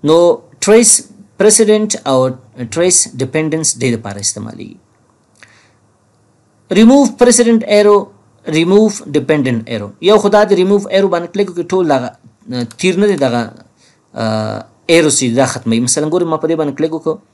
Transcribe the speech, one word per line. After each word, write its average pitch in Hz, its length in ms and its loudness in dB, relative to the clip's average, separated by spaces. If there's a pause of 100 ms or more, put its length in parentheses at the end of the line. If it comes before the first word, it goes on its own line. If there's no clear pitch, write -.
نو 151 120 4 (440)
ټریس 220 300 4 (480)
پریسیډنټ 214 520 2 (200)
او 131 80 2 (540)
ټریس 175 260 0 (220)
ډیپینډنس 156 480 -4 (120)
دې 127 160 -2
دپاره 104 300 -12
استعمالیږي. - 500 -12 (1900)
ریموو 233 340 6 (140)
پریسیډنټ 233 440 2 (120)
ایرو، 208 220 4 (500)
ریموو 180 420 2
ډیپینډنټ 139 760 -2
ایرو. 107 220 -8 (120)
یو 202 180 4
خو 208 100 0
دا 208 160 4
د 202 160 0
ریموو 202 280 0
ایرو 196 200 2
باندې 175 260 -4
کلیک 196 160 -2
وکړئ، 170 220 -8
ټول 185 160 0
دغه، 127 200 0 (720)
تیر 185 220 0
نه 208 40 2
دی 196 100 0
دغه، 120 260 -2 (720)
آه، 107 440 -4 (280)
ایرو 165 240 4
چې 123 260 -2
دا 131 160 2
ختموي. 113 280 -2
مثلاً 147 300 -2
ګورئ، 175 140 0
ما 160 120 -4
په 156 120 -4
دې 165 120 0
باندې 147 180 -4
کلیک 156 140 -2
وکړو 160 220 -6 (200)